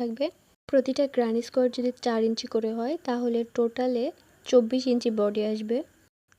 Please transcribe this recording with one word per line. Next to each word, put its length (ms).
থাকবে। 260
প্রতিটা 360
গ্রান 200
স্কয়ার 300
যদি 140
চার 220
ইঞ্চি 220
করে 260
হয় 220
তাহলে 360
টোটালে 500
চব্বিশ 400
ইঞ্চি 240
বডি 340
আসবে। 340